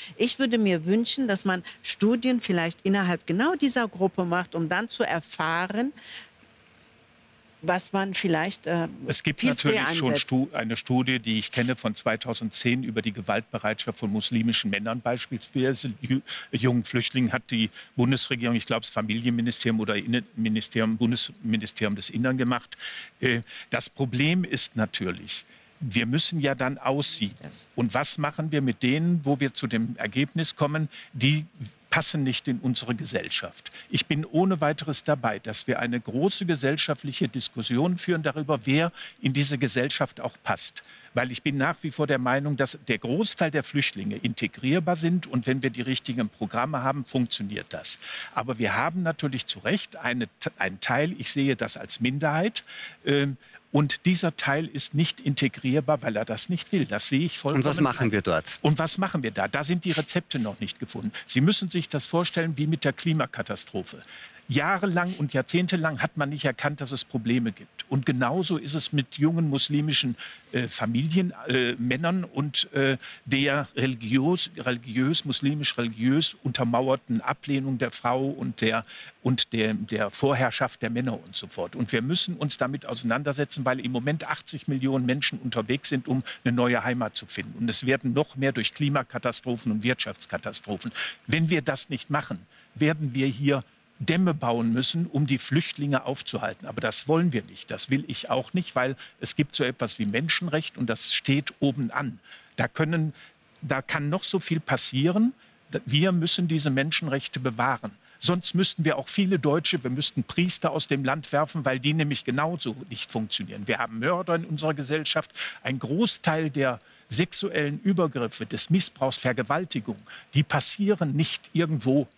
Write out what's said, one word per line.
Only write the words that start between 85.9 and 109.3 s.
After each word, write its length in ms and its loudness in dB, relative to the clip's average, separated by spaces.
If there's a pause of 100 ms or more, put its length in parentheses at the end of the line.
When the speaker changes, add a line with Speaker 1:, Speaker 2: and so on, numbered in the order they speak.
Speaker 2:
um 160 0 (220)
eine 100 2
neue 300 2
Heimat 320 -2
zu 80 -4
finden. 340 -8
Und 100 0
es 160 0
werden 280 2
noch 240 0
mehr 160 0
durch 200 -2
Klimakatastrophen 1000 -2
und 100 -2
Wirtschaftskatastrophen. 1080 -4 (360)
Wenn 220 2
wir 120 4
das 280 -2
nicht 200 -6
machen, 300 -2 (360)
werden 380 2
wir 140 2
hier 360 2 (360)
Dämme 360 2
bauen 380 2
müssen, 340 2
um 180 2
die 140 2
Flüchtlinge 640 0
aufzuhalten. 640 -4
Aber 140 -6
das 260 0
wollen 260 4
wir 100 0
nicht. 280 -16
Das 180 -4
will 180 2
ich 220 -6
auch 240 -2
nicht, 220 -2
weil 200 2 (240)
es 160 -2
gibt 200 0
so 80 0
etwas 340 0
wie 80 0
Menschenrecht 720 0
und 100 0
das 260 0
steht 460 2
oben 300 2
an. 300 -4 (380)
Da 100 0
können, 460 0 (480)
da 200 -2
kann 280 -2
noch 140 0
so 160 0
viel 200 -2
passieren. 760 2 (520)
Wir 260 4
müssen 360 2
diese 220 2
Menschenrechte 720 0
bewahren. 520 0 (280)
Sonst 360 0
müssten 280 2
wir 140 4
auch 120 -6
viele 280 2